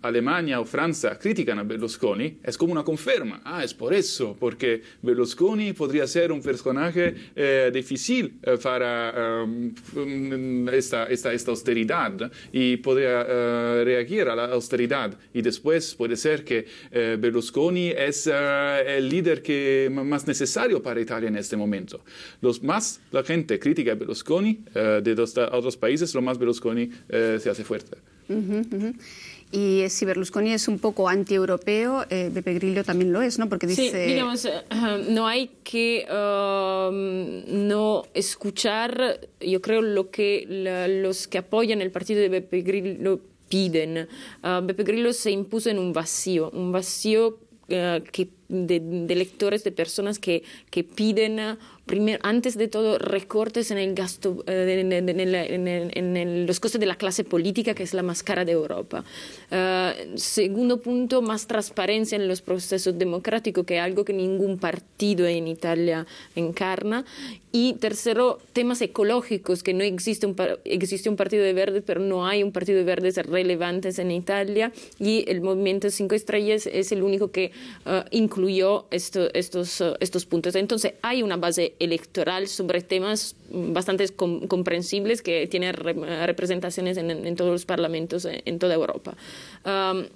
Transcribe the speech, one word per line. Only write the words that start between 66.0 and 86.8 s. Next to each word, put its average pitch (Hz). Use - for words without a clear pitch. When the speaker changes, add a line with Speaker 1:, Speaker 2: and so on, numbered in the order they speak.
Speaker 3:
encarna. 190
Y 240
tercero, 226
temas 240
ecológicos, 214
que 185
no 190
existe 202
un 190
par-, 185
existe 190
un 208
partido 202
de 190
verdes, 196
pero 175
no 185
hay 202
un 202
partido 185
de 180
verdes 180
relevantes 180
en 180
Italia. 202
Y 220
el 180
movimiento 190
Cinco 202
Estrellas 214
es 190
el 196
único 196
que, 185
eh, 185
incluyó 196
esto, 180
estos, 180
eh, 170
estos 180
puntos. 175
Entonces, 208
hay 247
una 190
base 170
electoral 175
sobre 180
temas 190
bastante 185
com-, 175
comprensibles 196
que 170
tiene 180
re-, 165
representaciones 180